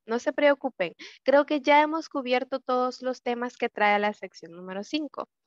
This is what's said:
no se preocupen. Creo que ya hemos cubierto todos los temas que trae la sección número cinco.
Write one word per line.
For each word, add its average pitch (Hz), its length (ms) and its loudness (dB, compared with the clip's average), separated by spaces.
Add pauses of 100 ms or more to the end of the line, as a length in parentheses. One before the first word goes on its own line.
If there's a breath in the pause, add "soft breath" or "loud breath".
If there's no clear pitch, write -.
no 233 140 -2
se 302 120 -4
preocupen. 277 640 0 (300 loud breath)
Creo 277 200 6
que 294 160 -2
ya 294 220 4
hemos 302 260 -4
cubierto 262 520 -4
todos 254 420 -4
los 254 200 -6
temas 240 340 -6
que 240 120 -4
trae 208 300 2
la 208 140 0
sección 170 400 -16
número 185 320 -12
cinco. - 440 -8 (180)